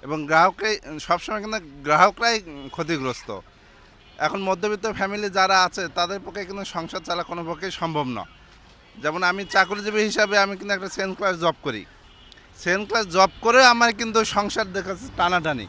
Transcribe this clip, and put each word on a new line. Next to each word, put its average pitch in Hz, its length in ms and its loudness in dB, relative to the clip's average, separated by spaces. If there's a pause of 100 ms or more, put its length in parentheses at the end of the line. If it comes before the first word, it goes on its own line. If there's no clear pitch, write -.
এবং 143 240 -6
গ্রাহকরাই 185 500 4 (240)
সবসময় 180 440 -2
কিন্তু 214 160 -6 (240)
গ্রাহকরাই 185 520 4 (360)
ক্ষতিগ্রস্ত। 147 580 -4 (880)
এখন 165 240 -2
মধ্যবিত্ত 190 500 -2
ফ্যামিলি 196 380 -4
যারা 190 340 4
আছে, 180 200 -2 (120)
তাদের 180 300 -2
পক্ষে 196 200 -10
কিন্তু 196 200 -10
সংসার 175 420 -8
চালা 175 160 -4
কোনো 170 260 -8
পক্ষেই 170 220 -8
সম্ভব 160 360 -2
না। 113 160 -6 (760)
যেমন 156 220 -2
আমি 185 220 0
চাকরিজীবী 202 580 0
হিসাবে 208 340 0
আমি 196 200 2
কিন্তু 202 160 -4
একটা 190 160 -6
সেকেন্ড 190 280 -4
ক্লাস 190 220 0
জব 165 240 2
করি, 113 180 -4 (760)
সেকেন্ড 190 300 -2
ক্লাস 220 200 0
জব 185 240 4 (100)
করে 233 240 6
আমার 233 280 6
কিন্তু 220 320 0
সংসার 208 480 -2
দেখাচ্ছে 190 340 -6 (100)
টানাটানি। 156 520 0